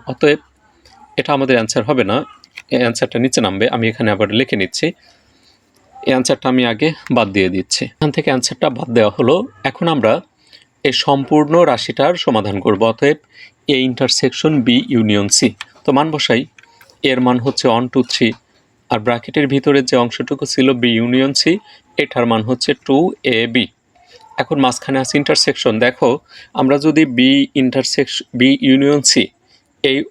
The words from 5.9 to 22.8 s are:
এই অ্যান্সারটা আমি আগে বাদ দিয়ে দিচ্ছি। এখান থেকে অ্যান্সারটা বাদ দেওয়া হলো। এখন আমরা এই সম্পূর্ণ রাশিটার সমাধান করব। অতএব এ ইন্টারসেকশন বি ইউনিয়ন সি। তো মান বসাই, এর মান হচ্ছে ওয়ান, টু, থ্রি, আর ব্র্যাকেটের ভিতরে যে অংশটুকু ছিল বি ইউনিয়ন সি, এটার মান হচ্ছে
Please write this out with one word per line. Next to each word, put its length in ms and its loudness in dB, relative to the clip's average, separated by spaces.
এই 180 -4
অ্যান্সারটা 360 -2
আমি 160 2
আগে 240 -2
বাদ 200 2
দিয়ে 180 0
দিচ্ছি। 360 -4
এখান 260 -4
থেকে 200 -4
অ্যান্সারটা 380 -2
বাদ 280 -8
দেওয়া 200 4
হলো। 180 4
এখন 240 -4
আমরা 260 2
এই 100 0
সম্পূর্ণ 600 0
রাশিটার 520 0
সমাধান 440 -2
করব। 240 0
অতএব 340 0
এ 100 2
ইন্টারসেকশন 720 0
বি 160 4
ইউনিয়ন 400 2
সি। 200 0
তো 100 -2
মান 200 2
বসাই, 300 0
এর 180 2
মান 180 2
হচ্ছে 280 -4
ওয়ান, 200 2
টু, 160 0
থ্রি, 260 0
আর 100 -2
ব্র্যাকেটের 480 -2
ভিতরে 340 2
যে 160 -2
অংশটুকু 480 -2
ছিল 280 0
বি 200 0
ইউনিয়ন 400 0
সি, 180 0
এটার 280 -2
মান 180 2
হচ্ছে 280 -2